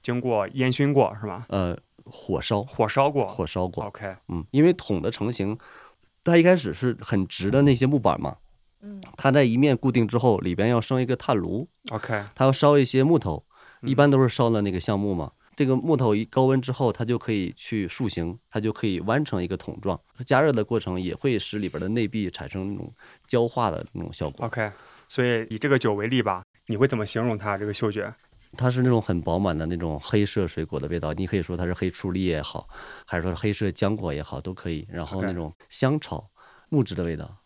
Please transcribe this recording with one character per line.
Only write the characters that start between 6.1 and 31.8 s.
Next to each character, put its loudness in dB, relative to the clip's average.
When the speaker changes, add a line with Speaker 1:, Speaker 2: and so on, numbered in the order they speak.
Speaker 2:
它 4
一 8
开 6
始 -4
是 -2
很 0
直 -2
的 4
那 6
些 2
木 4
板 2
嘛。 -6
Speaker 3:
嗯。 -14
Speaker 2:
它 4
在 6
一 4
面 6
固 0
定 4
之 0
后， 6
里 -2
边 2
要 4
生 -2
一 0
个 0
炭 0
炉。 -2
Speaker 1:
OK。 -4
Speaker 2:
它 4
要 8
烧 6
一 6
些 2
木 6
头， -2
Speaker 1:
嗯。 -6
Speaker 2:
一 2
般 8
都 6
是 6
烧 2
的 2
那 0
个 0
橡 0
木 -2
嘛。 -4
这 0
个 2
木 2
头 4
一 0
高 2
温 4
之 -4
后， 2
它 -4
就 0
可 -4
以 -2
去 -4
塑 -4
形， -4
它 -4
就 -2
可 -4
以 -2
弯 0
成 -4
一 -4
个 -4
桶 -10
状。 -4
加 4
热 4
的 2
过 0
程 -4
也 -4
会 -2
使 -6
里 -4
边 -8
的 -4
内 0
壁 -4
产 -12
生 -6
那 -8
种 -10
焦 2
化 0
的 -6
那 -10
种 -8
效 -4
果。 -8
Speaker 1:
OK， -4
所 -2
以 0
以 -8
这 -2
个 6
酒 2
为 -2
例 2
吧， -2
你 -4
会 4
怎 0
么 -2
形 -4
容 0
它 -2
这 -6
个 -4
嗅 -2
觉？ -6
Speaker 2:
它 2
是 2
那 4
种 6
很 -2
饱 0
满 0
的 -4
那 -4
种 -4
黑 2
色 -2
水 -6
果 -6
的 -8
味 -4
道， -4
你 -4
可 -2
以 0
说 -6
它 -4
是 -2
黑 -2